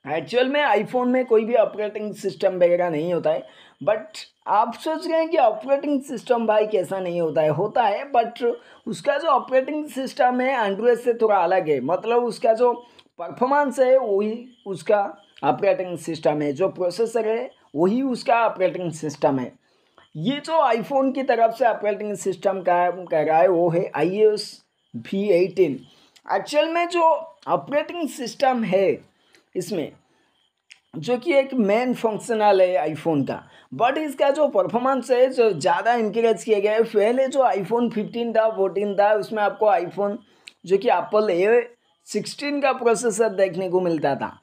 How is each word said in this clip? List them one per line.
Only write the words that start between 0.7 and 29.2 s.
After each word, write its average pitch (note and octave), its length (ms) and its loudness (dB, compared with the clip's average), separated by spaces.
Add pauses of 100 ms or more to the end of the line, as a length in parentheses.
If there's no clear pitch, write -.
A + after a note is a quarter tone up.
में B3 200 0
कोई A3+ 200 4
भी A#3+ 100 0
ऑपरेटिंग G#3 600 0
सिस्टम F#3+ 400 -2
वगैरह F3 340 2
नहीं E3 240 -2
होता D#3 160 0
है, E3+ 140 -2 (400)
but - 360 -4 (280)
आप A3+ 260 2
सोच D#4+ 340 -6
रहे D#4+ 120 0
हैं D#4+ 100 -2
कि E4 80 0
ऑपरेटिंग C#4 640 0
सिस्टम A#3 460 -2
भाई G#3+ 200 2
कैसा F#3+ 320 -2
नहीं F3 220 -4
होता D#3 200 0
है, D#3 80 2
होता G#3 340 0
है, B3 280 -2
but A#3 320 0 (440)
उसका C#4 300 -2
जो E4 100 -2
ऑपरेटिंग C4+ 600 0
सिस्टम B3+ 540 -2
है C4 180 0
Android A3 380 2
से A#3+ 160 0
थोड़ा A3 240 2
अलग F3 320 2
है, C#3 120 2
मतलब F#3+ 420 0
उसका A3+ 300 0
जो A#3+ 180 2 (480)
परफॉर्मेंस C4 600 -2
है C4 180 6
वही A3 480 -2 (220)
उसका G3+ 340 0 (420)
ऑपरेटिंग F3+ 540 0
सिस्टम D#3 440 -2
है, D3 120 -2
जो F3 160 -2
प्रोसेसर G#3+ 580 -2
है A#3 220 -4 (260)
वही F#3+ 260 2
उसका A#3 440 0
ऑपरेटिंग F3+ 460 -2
सिस्टम C#3+ 480 -2
है। A#2+ 120 -8 (640)
ये A#3 300 -4
जो D#4+ 160 2 (100)
iPhone C4+ 440 0
की C4+ 80 -2
तरफ A3+ 340 2
से B3 80 0
ऑपरेटिंग G#3 500 -2
सिस्टम F#3+ 460 -2
काम F3 440 0
कर D#3 200 0
रहा D#3+ 120 2
है F3+ 100 6
वो F3 220 4
है F3 260 0
आईओएस G3+ 540 2 (440)
वी G3 400 -4
एटीन। E3+ 460 2 (560)
एक्चुअल D#4 380 -2
में E4+ 160 -2
जो F4 140 0 (440)
ऑपरेटिंग D4 640 -4
सिस्टम A#3+ 540 -2
है F#3 460 0 (460)